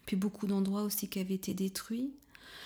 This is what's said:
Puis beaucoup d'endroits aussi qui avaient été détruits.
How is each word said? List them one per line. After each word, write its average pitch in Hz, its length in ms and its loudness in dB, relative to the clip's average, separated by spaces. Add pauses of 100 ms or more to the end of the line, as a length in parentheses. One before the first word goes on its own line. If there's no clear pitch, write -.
Puis - 100 0
beaucoup 202 320 2
d'endroits 196 360 4
aussi 202 260 -2
qui 202 100 -2
avaient 190 160 2
été 190 180 -2
détruits. 226 600 -2 (520)